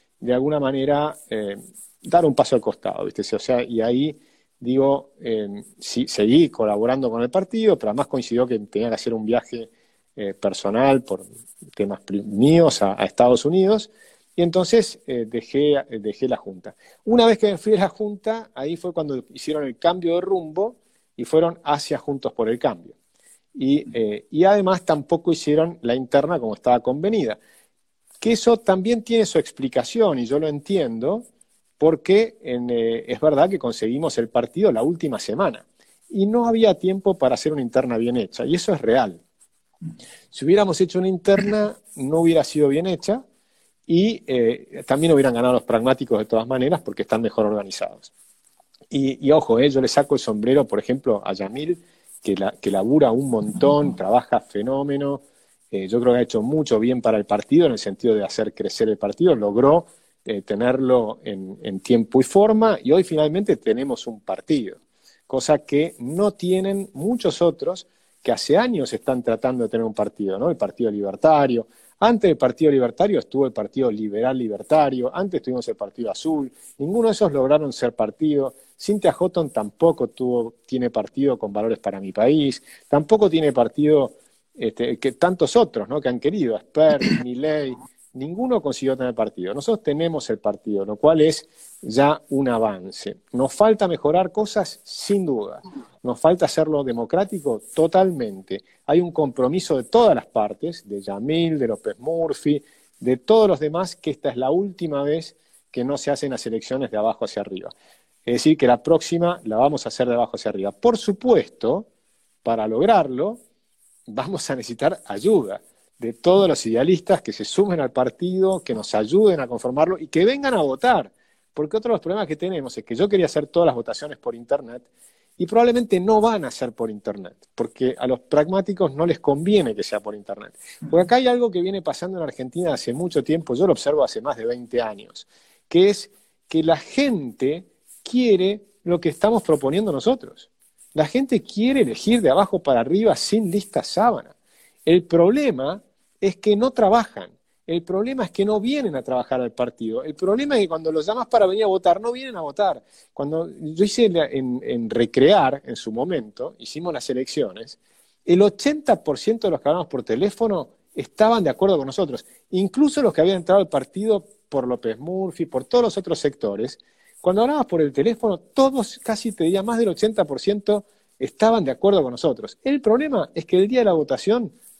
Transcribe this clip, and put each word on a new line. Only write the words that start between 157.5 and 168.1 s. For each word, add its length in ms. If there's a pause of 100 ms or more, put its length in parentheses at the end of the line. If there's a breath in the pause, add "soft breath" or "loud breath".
el 180
ochenta 600
por 140
ciento 300
de 60
los 80
que 80
hablamos 180
por 160
teléfono 680 (240)
estaban 500
de 60
acuerdo 260
con 100
nosotros. 400 (240 soft breath)
Incluso 500
los 120
que 80
habían 180
entrado 220
al 80
partido 560 (240)
por 180
López 320
Murphy, 480
por 180
todos 200
los 140
otros 200
sectores, 600 (420 soft breath)
cuando 220
hablabas 240
por 140
el 120
teléfono, 460